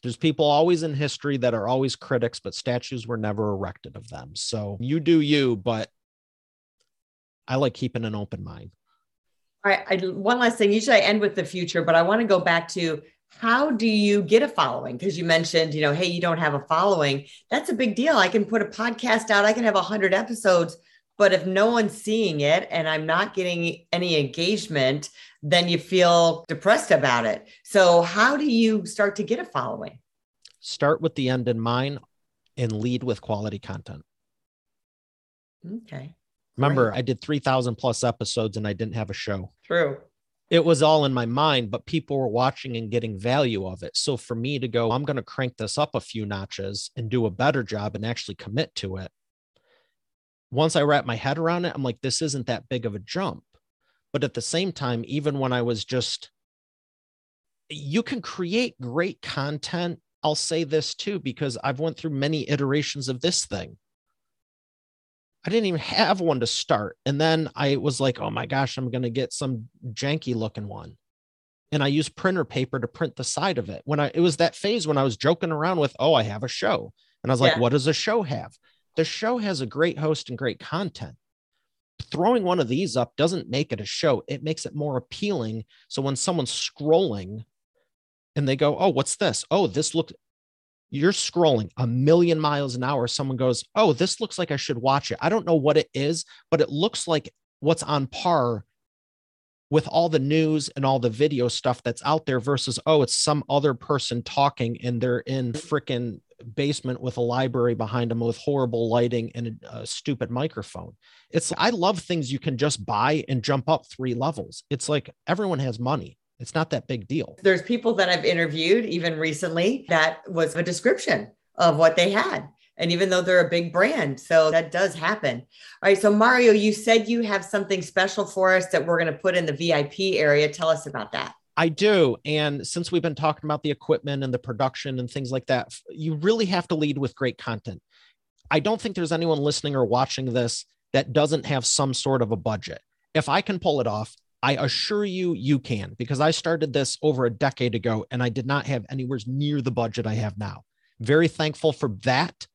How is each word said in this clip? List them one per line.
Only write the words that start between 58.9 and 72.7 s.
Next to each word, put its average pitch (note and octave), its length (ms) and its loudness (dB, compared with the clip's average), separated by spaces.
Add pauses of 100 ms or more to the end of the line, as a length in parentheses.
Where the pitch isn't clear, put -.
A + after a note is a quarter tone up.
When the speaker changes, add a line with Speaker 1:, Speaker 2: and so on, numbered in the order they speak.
Speaker 1:
content. D#3 800 -4 (220)
I'll D3+ 100 2
say D#3+ 300 -2
this D3+ 320 -2
too, G3+ 240 -6
because C3+ 420 -6
I've C3+ 200 -4
went D#3+ 160 -4
through D#3+ 140 -6
many C#3+ 380 -2
iterations C#3 600 -2
of B2+ 100 -4
this F3 260 -2
thing. - 320 -10 (1700)
I - 40 -4
didn't A3 180 0
even E3+ 120 0
have G3 400 0
one D#3+ 200 2
to A2+ 80 0
start. - 580 -2
And C#3 160 0
then D#3+ 340 2
I C#3 200 0
was C3 240 -2
like, C3 200 0
"Oh G#2 100 -4
my A#2 160 -6
gosh, C3+ 320 -2
I'm B2+ 120 -6
gonna B2 200 -4
get A#2+ 240 -4
some B2 360 -6 (240)
janky C#3 400 -4
looking A2 340 -6
one." G2+ 300 -14 (760)
And D3 120 0
I C#3 40 2
used D3 280 0
printer F#3 300 0
paper C3 340 -4